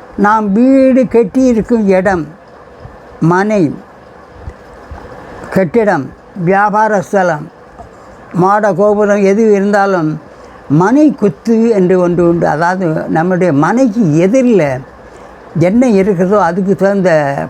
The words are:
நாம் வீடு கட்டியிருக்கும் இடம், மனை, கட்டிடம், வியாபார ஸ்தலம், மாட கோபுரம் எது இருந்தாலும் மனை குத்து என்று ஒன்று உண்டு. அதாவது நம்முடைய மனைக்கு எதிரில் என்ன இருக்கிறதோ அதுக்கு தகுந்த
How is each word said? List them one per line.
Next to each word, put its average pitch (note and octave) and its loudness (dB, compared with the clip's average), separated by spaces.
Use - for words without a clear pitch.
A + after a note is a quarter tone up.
நாம் G#3 0
வீடு C4 4
கட்டியிருக்கும் A3+ 0
இடம், F#3 0
மனை, F#3 0
கட்டிடம், F#3+ -2
வியாபார G3+ 0
ஸ்தலம், E3 -4
மாட G3 0
கோபுரம் G3+ 0
எது G#3 2
இருந்தாலும் G3 0
மனை A3+ 4
குத்து A3+ 0
என்று F#3 0
ஒன்று F3 0
உண்டு. E3+ 0
அதாவது E3+ -2
நம்முடைய F3 0
மனைக்கு G3 0
எதிரில் F#3+ 0
என்ன G#3+ 2
இருக்கிறதோ F#3+ 0
அதுக்கு F3+ 0
தகுந்த F3 0